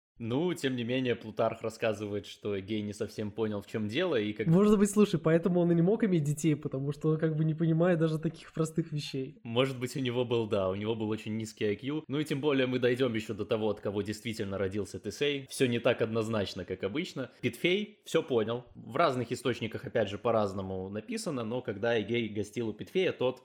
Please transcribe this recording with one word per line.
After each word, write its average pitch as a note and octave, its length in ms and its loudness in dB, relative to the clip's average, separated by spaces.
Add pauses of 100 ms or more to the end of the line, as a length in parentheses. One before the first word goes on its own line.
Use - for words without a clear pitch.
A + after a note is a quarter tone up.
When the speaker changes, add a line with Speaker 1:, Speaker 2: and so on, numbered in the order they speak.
(180)
Speaker 1:
Ну, C3+ 360 0
тем C3 220 -2
не A#2+ 80 -2
менее, B2 320 0
Плутарх A2 460 -2
рассказывает, G#2 640 -2
что G#2 340 -6
Эгей G#2 220 -4
не G#2 100 -6
совсем G#2 400 -6
понял, G#2+ 280 -2
в G2+ 60 -12
чём G#2+ 220 -4
дело, D#3+ 260 0
и G#2 180 0
как C#3+ 140 -4
Speaker 2:
Может G3+ 320 6
быть, G3+ 120 4
слушай, G3+ 280 4
поэтому E3+ 420 4
он E3+ 120 4
и - 20 6
не E3+ 80 6
мог G#3+ 220 4
иметь F3+ 180 4
детей, D3 320 2
потому C#3+ 380 -4
что D#3 160 -2
он D#3 100 2
как D#3+ 160 2
бы D#3 100 2
не D#3 100 2
понимает E3 440 4
даже D#3 220 2
таких - 320 -8
простых D#3+ 400 -2
вещей. C#3 500 -6
Speaker 1:
Может B2 380 0
быть, B2 160 -4
у C3+ 40 -2
него B2 240 0
был, A#2 220 0
да, G2+ 220 2
у F#2 80 0
него G#2+ 180 -2
был A2 140 -4
очень A2 280 -4
низкий A2 280 -6
I G#2 120 2
Q. D3 300 -6
Ну C#3 140 -2
и D3+ 40 0
тем D3 160 -2
более C3+ 280 2
мы B2+ 100 0
дойдём B2 360 2
ещё A2 200 -4
до G2+ 100 -4
того, G#2+ 260 0
от G2+ 100 -2
кого G2+ 220 -2
действительно G#2 560 -4
родился G2 420 -2
Тесей. C#3 480 -2
Всё - 180 0
не A#2+ 140 2
так A#2+ 220 2
однозначно, A2 640 -2
как F#2+ 200 -8
обычно. C3 460 -6 (100)
Питфей F3+ 640 -2
всё D#3+ 180 2
понял. A#2+ 420 0 (120)
В A2+ 200 -14
разных C3 360 2
источниках, A2+ 540 -4
опять G#2+ 220 2
же, G2+ 100 -6
по-разному F#2+ 720 0
написано, B2+ 540 -6
но A#2+ 200 -4
когда A2+ 380 0
Эгей A2+ 280 -2
гостил G#2+ 400 -4
у G#2+ 60 -4
Питфея, E3+ 380 0
тот B2+ 320 -2